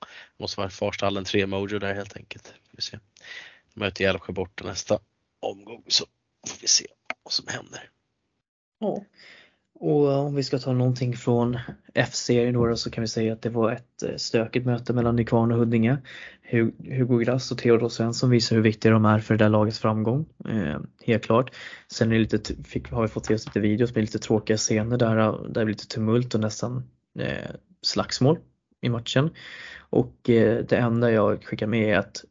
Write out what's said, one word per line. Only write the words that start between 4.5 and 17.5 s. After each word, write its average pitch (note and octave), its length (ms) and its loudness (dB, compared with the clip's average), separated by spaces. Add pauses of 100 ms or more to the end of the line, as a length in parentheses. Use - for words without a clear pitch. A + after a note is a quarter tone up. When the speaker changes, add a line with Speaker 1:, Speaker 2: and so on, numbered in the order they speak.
Speaker 1:
nästa G2 340 -2 (420)
omgång, G2+ 480 -10
så - 160 0 (440)
får - 120 -14
vi - 80 -10
se - 180 2 (360)
vad - 100 -12
som - 160 -4
händer. - 420 -12 (880)
Speaker 2:
Ja. G#3 260 -4 (720)
Och D3 380 2
om C#3+ 220 0
vi C#3 100 0
ska C3 140 -2
ta C3 140 -2
någonting B2 440 0
från A#2+ 420 0 (360)
F-serien B2 600 0
då, A#2 220 2
så A2+ 140 -6
kan A#2 120 -6
vi A2 60 -4
säga A2 240 -2
att A2 100 -10
det A#2 80 -2
var A2+ 220 0
ett, - 300 -12
eh, - 140 -4
stökigt A#2+ 500 0
möte A#2+ 260 0
mellan A#2+ 240 2
Nykvarn A#2 360 4
och A#2 60 2
Huddinge. A#2 400 4 (440)
Hu-, A#2 540 -2
Hugo B2 220 2
Grass B2 340 0